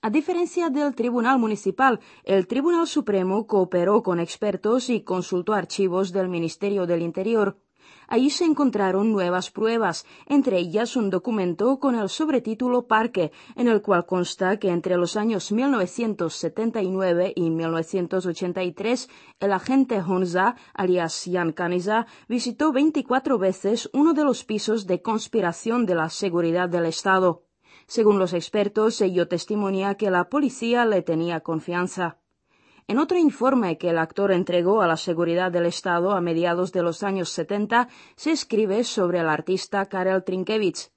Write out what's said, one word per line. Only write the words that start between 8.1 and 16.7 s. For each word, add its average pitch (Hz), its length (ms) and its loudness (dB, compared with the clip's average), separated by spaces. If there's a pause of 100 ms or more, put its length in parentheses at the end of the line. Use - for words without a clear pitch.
se 349 140 0
encontraron 214 680 2
nuevas 185 400 0
pruebas, 220 560 -2 (180)
entre 269 320 2
ellas 180 380 0
un 208 160 0
documento 202 680 0
con 269 160 0
el 214 160 -2
sobretítulo 247 760 -2
Parque, 220 440 0 (240)
en 247 120 0
el 214 160 4
cual 175 240 2
consta 185 500 0
que 202 120 0
entre 175 280 0
los 175 200 0
años 214 340 -2
mil 247 180 0
novecientos 208 640 -2
setenta 220 480 -4